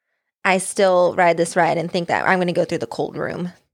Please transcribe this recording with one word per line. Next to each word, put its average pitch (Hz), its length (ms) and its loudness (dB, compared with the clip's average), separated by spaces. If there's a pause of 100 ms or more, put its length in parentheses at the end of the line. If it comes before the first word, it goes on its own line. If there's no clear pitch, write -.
(440)
I 190 140 2
still 180 560 2
ride 170 240 4
this 170 180 -2
ride 160 220 2
and 165 120 -4
think 170 180 -4
that 101 200 0
I'm 185 100 2
gonna 180 140 0
go 165 140 0
through 165 120 -4
the - 80 -8
cold - 300 -6
room. 170 360 -8 (220)